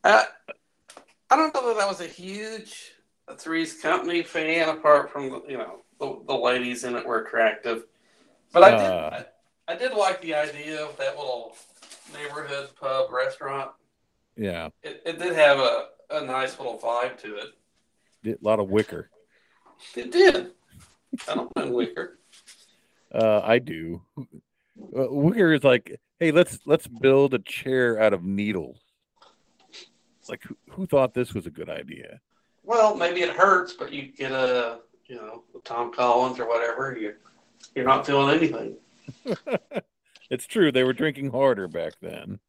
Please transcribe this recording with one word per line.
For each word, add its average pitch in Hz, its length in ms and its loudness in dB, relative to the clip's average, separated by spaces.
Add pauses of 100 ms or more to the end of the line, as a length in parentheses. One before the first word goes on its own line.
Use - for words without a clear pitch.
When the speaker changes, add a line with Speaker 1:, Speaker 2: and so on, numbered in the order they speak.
Speaker 1:
I, 214 220 4 (1040)
I 254 40 6
don't 302 200 0
know 247 180 -2
that 214 80 -2
I 196 60 0
was 180 140 -8
a 175 40 -10
huge 208 880 -14 (480)
Three's 160 420 -6
Company 170 400 -2
fan, 160 480 -2
apart 147 420 4
from, 135 360 -8
you 135 100 -8
know, 110 220 -12 (200)
the, 139 280 -8
the 135 80 -2
ladies 123 480 -2
in 123 120 -6
it 113 100 -8
were 117 180 -2
attractive. 113 600 -2 (680)
But 175 120 10
I 190 80 12
did, 113 100 4
Speaker 2:
Uh. 87 420 -2 (440)
Speaker 1:
I, - 60 -8
I - 40 -6
did 254 160 -4
like 202 280 0
the 165 140 -6
idea 151 480 -6
of 147 140 -10
that 180 200 -6
little 123 380 -10 (580)
neighborhood 143 560 -10 (100)
pub 135 320 -2
restaurant. 127 600 -6 (640)
Speaker 2:
Yeah. 85 340 -6 (140)
Speaker 1:
It, - 220 -16
it 165 140 -8
did 175 140 -4
have 147 240 6
a, 120 280 0 (260)
a 147 140 -6
nice 131 340 -6
little 123 180 -10
vibe 120 440 -4
to 107 160 -12
it. 101 100 -12 (760)
Speaker 2:
Did, 107 180 -6
a - 40 -18
lot 107 140 4
of 98 100 -2
wicker. 98 400 -2 (840)
Speaker 1:
It 240 160 -10
did. 359 400 4 (760)
I - 80 -4
don't - 200 -8
mind 139 180 -2
wicker. - 460 -4 (920)
Speaker 2:
Uh, 107 300 4
I 113 160 4
do. 85 420 -8 (160)
Uh, - 920 -8
wicker 165 420 4
is 139 100 0
like, 127 360 2 (200)
"Hey, 165 120 2
let's, 170 340 4
let's 151 220 2
build 135 460 4
a 120 60 0
chair 120 640 0
out 107 120 6
of 87 100 -4
needles." 98 560 -4 (1400)
It's - 100 -20
like, 117 140 -14
who, - 120 -16 (140)
who 190 180 -8
thought 135 260 2
this 123 200 -4
was 98 120 -6
a 85 60 -12
good 82 180 -14
idea? - 520 -14 (420)
Speaker 1:
Well, 214 320 4
maybe 175 260 -2
it 170 100 0
hurts, 185 420 4
but 139 180 -10
you 143 120 -10 (100)
get 135 180 -6
a, 123 480 0 (260)
you 127 120 -18
know, 110 260 -18 (220)
Tom 120 280 -6
Collins 123 460 0
or 117 80 -4
whatever. 117 520 -4
You, 107 140 -8 (600)
you're 127 100 -4
not 131 200 4
feeling 139 320 4
anything. 117 400 -2 (480)
Speaker 2:
<laughs> 247 560 -6 (480)
It's - 180 -6
true. 170 240 4
They 127 120 4
were 127 100 2
drinking 139 360 -2
harder 120 380 2
back 80 340 -6
then. 87 480 -12